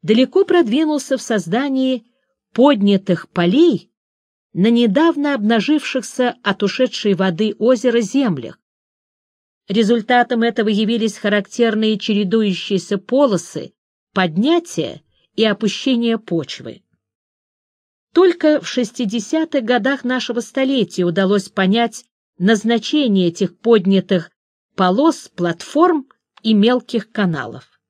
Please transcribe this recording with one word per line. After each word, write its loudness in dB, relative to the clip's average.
далеко 2
продвинулся 0
в -6
создании -2
поднятых 2
полей 0
на 2
недавно 2
обнажившихся -2
от -2
ушедшей 0
воды -2
озера 2
землях. -4
Результатом 0
этого 0
явились -2
характерные -2
чередующиеся -2
полосы -2
поднятия -2
и 0
опущения -2
почвы. -8
Только 4
в -12
шестидесятых -4
годах -2
нашего -4
столетия -2
удалось 0
понять -2
назначение 0
этих -4
поднятых 2
полос, 0
платформ -2
и 0
мелких 0
каналов. -6